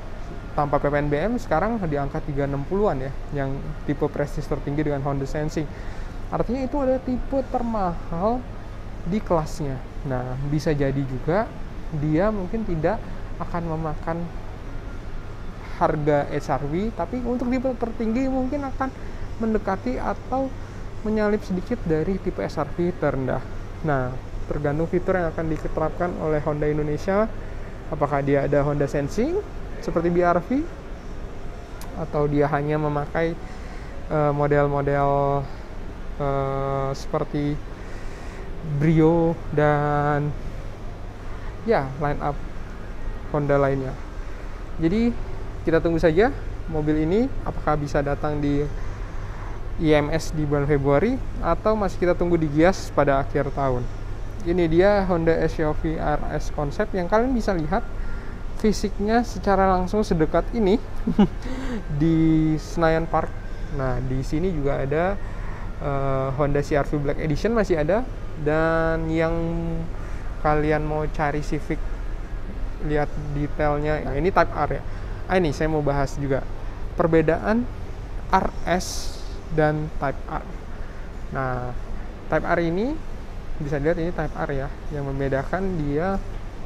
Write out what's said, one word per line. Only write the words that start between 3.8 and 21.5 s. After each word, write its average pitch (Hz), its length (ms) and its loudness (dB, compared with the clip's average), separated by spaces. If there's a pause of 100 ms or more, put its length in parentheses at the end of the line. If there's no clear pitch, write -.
tipe 143 240 0
prestis 143 340 -2
tertinggi 147 380 -2
dengan 147 180 0
Honda 139 220 0
Sensing. 151 420 -2 (600)
Artinya - 400 0
itu 254 80 -2
adalah 262 240 2
tipe 262 400 -2 (100)
termahal 220 920 0 (640)
di 208 160 0
kelasnya. 151 560 0 (260)
Nah, 127 300 -2 (160)
bisa 156 240 2
jadi 139 320 2
juga 151 400 0 (560)
dia 156 280 4
mungkin 214 360 -2
tidak 170 320 0 (400)
akan 170 240 -4
memakan 160 540 -2 (1600)
harga 151 560 2
S 143 160 -2
R 135 160 0
V, 139 60 -4 (260)
tapi 240 240 -4
untuk 247 240 -2
tipe 262 320 0
tertinggi 233 480 0
mungkin 262 400 0
akan 262 240 -2 (480)
mendekati 220 580 0
atau 262 540 -2 (500)
menyalip 214 400 2
sedikit 190 480 -2